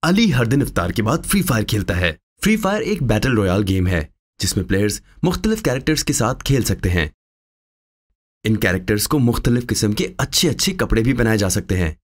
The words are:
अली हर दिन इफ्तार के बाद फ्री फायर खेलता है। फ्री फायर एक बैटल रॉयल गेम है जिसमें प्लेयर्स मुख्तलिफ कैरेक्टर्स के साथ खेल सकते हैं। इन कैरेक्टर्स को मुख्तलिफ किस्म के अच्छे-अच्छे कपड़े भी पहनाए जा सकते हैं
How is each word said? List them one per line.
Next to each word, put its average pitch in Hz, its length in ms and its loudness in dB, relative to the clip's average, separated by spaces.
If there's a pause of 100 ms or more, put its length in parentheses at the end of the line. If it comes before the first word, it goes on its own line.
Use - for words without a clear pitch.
अली 196 280 4
हर 120 160 2
दिन 135 160 2
इफ्तार 90 300 -2
के 110 100 -2
बाद 143 200 -2
फ्री 202 200 0
फायर 110 220 0
खेलता 101 300 -2
है। 87 240 -2 (240)
फ्री 220 140 2
फायर 214 260 -2
एक 180 200 -2
बैटल 110 280 0
रॉयल 107 320 2
गेम 95 240 0
है 87 280 -2 (260)
जिसमें 92 260 -2
प्लेयर्स 101 360 0 (220)
मुख्तलिफ 214 380 0
कैरेक्टर्स 139 400 -2
के 147 100 -2
साथ 123 220 0
खेल 131 300 0
सकते 92 240 -2
हैं। 87 260 0 (1300)
इन 110 120 2
कैरेक्टर्स 101 500 0
को 151 120 2
मुख्तलिफ 120 480 2
किस्म 107 260 0
के 98 280 -4
अच्छे-अच्छे - 520 0
कपड़े 113 300 0
भी 127 100 2
पहनाए 113 260 2
जा 98 100 0
सकते 92 260 -2
हैं 87 220 0 (160)